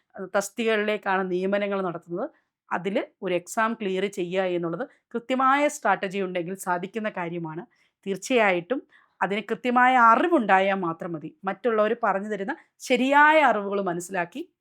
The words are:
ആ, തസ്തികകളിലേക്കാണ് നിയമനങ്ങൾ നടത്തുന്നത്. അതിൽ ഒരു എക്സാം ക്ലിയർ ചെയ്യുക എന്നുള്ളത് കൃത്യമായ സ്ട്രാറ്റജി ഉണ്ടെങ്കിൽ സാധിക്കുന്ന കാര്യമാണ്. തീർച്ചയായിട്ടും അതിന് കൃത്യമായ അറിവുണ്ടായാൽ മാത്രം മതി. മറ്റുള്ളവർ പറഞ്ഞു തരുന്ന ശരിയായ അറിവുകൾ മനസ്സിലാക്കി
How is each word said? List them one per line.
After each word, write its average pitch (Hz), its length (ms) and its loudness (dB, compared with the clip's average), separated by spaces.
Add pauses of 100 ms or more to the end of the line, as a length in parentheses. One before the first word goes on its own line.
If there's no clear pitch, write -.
(200)
ആ, 185 80 -10 (100)
തസ്തികകളിലേക്കാണ് 208 920 -2
നിയമനങ്ങൾ 196 500 -2
നടത്തുന്നത്. 175 480 -6 (420)
അതിൽ 190 240 -4 (260)
ഒരു 180 120 -2
എക്സാം 220 400 -2
ക്ലിയർ 190 320 -4 (120)
ചെയ്യുക 185 400 -2
എന്നുള്ളത് 170 280 -6 (280)
കൃത്യമായ 262 540 0
സ്ട്രാറ്റജി 196 540 -2
ഉണ്ടെങ്കിൽ 180 340 -6 (100)
സാധിക്കുന്ന 185 440 -4
കാര്യമാണ്. 170 540 -8 (420)
തീർച്ചയായിട്ടും 196 760 0 (400)
അതിന് 202 280 -2
കൃത്യമായ 247 440 2 (180)
അറിവുണ്ടായാൽ 208 760 4
മാത്രം 170 280 -6
മതി. 156 160 -10 (180)
മറ്റുള്ളവർ 214 460 0 (100)
പറഞ്ഞു 196 300 0
തരുന്ന 196 200 -6 (340)
ശരിയായ 277 520 6 (100)
അറിവുകൾ 202 320 0
മനസ്സിലാക്കി 175 600 -6 (200)